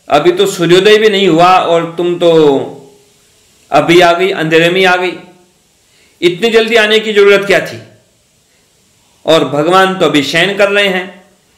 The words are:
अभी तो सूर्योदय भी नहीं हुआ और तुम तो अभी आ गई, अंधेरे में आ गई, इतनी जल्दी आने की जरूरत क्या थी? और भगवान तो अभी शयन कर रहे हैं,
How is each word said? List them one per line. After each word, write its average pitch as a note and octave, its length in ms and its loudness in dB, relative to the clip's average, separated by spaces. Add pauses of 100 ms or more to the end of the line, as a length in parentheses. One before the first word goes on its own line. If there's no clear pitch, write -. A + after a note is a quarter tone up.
अभी D#3 220 2
तो F#3 140 0
सूर्योदय F#3 520 2
भी G#3+ 120 2
नहीं G3 180 -2
हुआ F3 300 4
और E3 400 -2
तुम F3 180 -2
तो D#3+ 580 2 (1000)
अभी E3 300 2
आ F3 120 2
गई, F#3 180 -2
अंधेरे D#3+ 380 0
में F#3 160 0
आ F3+ 100 2
गई, F3+ 180 -4 (1080)
इतनी F3 280 0
जल्दी A3 260 0
आने G#3+ 240 2
की G#3+ 140 -6
जरूरत G3+ 320 2
क्या F3 140 0
थी? - 220 -12 (1400)
और D#3 180 0
भगवान F3+ 560 -2
तो F3 60 0
अभी C#3+ 180 0
शयन F3+ 340 -4
कर G3+ 120 0
रहे G3+ 180 0
हैं, F#3 360 -8 (340)